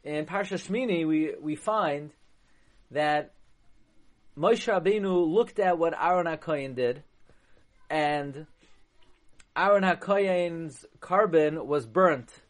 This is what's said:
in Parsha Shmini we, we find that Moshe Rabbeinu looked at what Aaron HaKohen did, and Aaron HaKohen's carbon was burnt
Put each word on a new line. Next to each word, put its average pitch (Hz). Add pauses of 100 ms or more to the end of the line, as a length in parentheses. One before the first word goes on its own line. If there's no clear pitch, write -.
in 151
Parsha 196
Shmini 190
we, 156
we 151
find 151 (800)
that 151 (1000)
Moshe 208
Rabbeinu 185
looked 226
at 180
what 165
Aaron 175
HaKohen 147
did, 127 (880)
and 147 (1080)
Aaron 190
HaKohen's 175 (160)
carbon 160
was 139
burnt 147 (200)